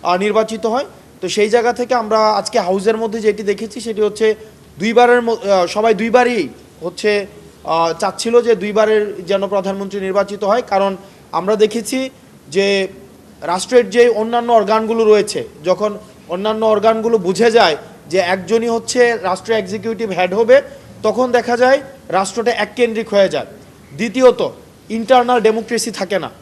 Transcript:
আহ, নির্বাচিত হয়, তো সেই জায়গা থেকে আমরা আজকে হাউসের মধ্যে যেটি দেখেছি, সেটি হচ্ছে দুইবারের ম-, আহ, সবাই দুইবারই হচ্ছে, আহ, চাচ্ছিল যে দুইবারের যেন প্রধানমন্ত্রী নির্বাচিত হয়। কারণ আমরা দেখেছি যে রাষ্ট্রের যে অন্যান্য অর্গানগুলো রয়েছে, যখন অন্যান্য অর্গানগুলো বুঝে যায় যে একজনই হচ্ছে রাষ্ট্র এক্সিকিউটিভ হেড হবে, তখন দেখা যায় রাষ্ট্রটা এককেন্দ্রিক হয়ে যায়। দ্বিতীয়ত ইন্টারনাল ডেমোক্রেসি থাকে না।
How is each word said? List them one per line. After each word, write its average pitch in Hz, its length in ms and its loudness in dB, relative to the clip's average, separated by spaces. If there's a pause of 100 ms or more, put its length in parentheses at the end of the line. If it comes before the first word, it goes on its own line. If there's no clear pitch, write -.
আহ, 190 140 0
নির্বাচিত 214 500 0
হয়, 247 180 -2 (360)
তো 185 80 -6
সেই 208 200 0
জায়গা 240 240 2
থেকে 247 220 -2
আমরা 220 240 0
আজকে 214 420 0
হাউসের 196 360 0
মধ্যে 226 240 -4
যেটি 208 220 0
দেখেছি, 208 380 -6
সেটি 214 220 -4
হচ্ছে 214 320 0 (440)
দুইবারের 240 440 4
ম-, 233 80 -2
আহ, 196 360 0
সবাই 214 280 2
দুইবারই 226 540 0 (320)
হচ্ছে, 196 460 -2 (380)
আহ, 165 340 0
চাচ্ছিল 226 440 0
যে 226 120 2
দুইবারের 208 720 0
যেন 196 200 -2
প্রধানমন্ত্রী 196 540 -4
নির্বাচিত 196 440 -4
হয়। 220 240 2
কারণ 196 280 0 (360)
আমরা 185 240 0
দেখেছি 233 540 -2 (380)
যে 196 400 0 (540)
রাষ্ট্রের 190 480 0
যে 240 180 0
অন্যান্য 233 440 -2
অর্গানগুলো 220 520 2
রয়েছে, 208 400 2 (200)
যখন 196 340 -2 (300)
অন্যান্য 214 380 -4
অর্গানগুলো 220 520 2
বুঝে 190 320 2
যায় 196 260 4 (320)
যে 170 100 0
একজনই 190 500 0
হচ্ছে 233 540 0
রাষ্ট্র 190 300 -4
এক্সিকিউটিভ 214 580 -4
হেড 180 240 0
হবে, 233 280 6 (400)
তখন 226 300 0
দেখা 233 240 0
যায় 262 240 4 (280)
রাষ্ট্রটা 196 420 -2
এককেন্দ্রিক 220 580 -2
হয়ে 202 200 4
যায়। 143 180 -4 (500)
দ্বিতীয়ত 214 520 2 (400)
ইন্টারনাল 240 520 2
ডেমোক্রেসি 226 500 -2
থাকে 196 280 -6
না। 139 120 -6 (120)